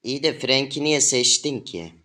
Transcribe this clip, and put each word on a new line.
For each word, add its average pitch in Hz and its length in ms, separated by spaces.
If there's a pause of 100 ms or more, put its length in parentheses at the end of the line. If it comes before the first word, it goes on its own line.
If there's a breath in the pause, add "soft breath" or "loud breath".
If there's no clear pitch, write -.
İyi 135 200
de 135 160
Frank'i 135 440
niye 151 180
seçtin 127 600
ki? 82 320 (120)